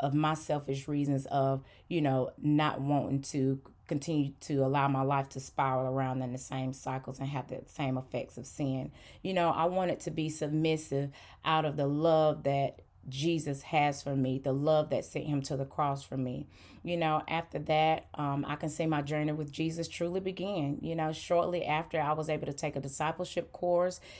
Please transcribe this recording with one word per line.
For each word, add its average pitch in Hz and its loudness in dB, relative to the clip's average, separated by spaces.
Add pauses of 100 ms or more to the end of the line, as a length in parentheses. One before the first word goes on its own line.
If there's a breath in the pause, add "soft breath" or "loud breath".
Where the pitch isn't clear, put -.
of 143 0
my 156 4
selfish 143 -2
reasons 143 0
of, 135 2 (260 loud breath)
you 175 0
know, 135 2 (100)
not 147 4
wanting 139 2
to 135 0 (260)
continue 147 0
to 135 0
allow 139 4
my 135 2
life 139 2
to - -12
spiral 131 0
around 131 0
in 123 -4
the 131 -6
same 131 -4
cycles 131 -6
and 139 -4
have 139 -6
the - -8
same 131 -2
effects - -8
of 127 -10
sin. 135 -4 (320 loud breath)
You 190 -2
know, 170 4
I 165 2
wanted 180 0
to 165 -4
be 156 -2
submissive 151 0 (340 loud breath)
out 156 4
of 143 -2
the 143 2
love 151 4
that 139 0 (280)
Jesus 143 -2
has 147 2
for 143 -2
me, 131 2
the 135 0
love 151 4
that 123 0
sent 147 -6
him 143 0
to 139 -4
the 135 -2
cross 139 -2
for 135 -8
me. 131 -4 (380 loud breath)
You 175 -2
know, 160 2
after 165 -4
that, 156 2
um, 143 0
I 147 -2
can 156 -4
say 160 0
my 151 2
journey 151 -2
with 151 -6
Jesus 165 -2
truly 175 -2
began. 185 -2
You 165 -4
know, 160 -2
shortly 170 0
after, 156 -2
I 151 2
was 156 -2
able 151 -2
to 143 -2
take 147 -4
a 139 -4
discipleship 160 -4
course, 175 2 (200 loud breath)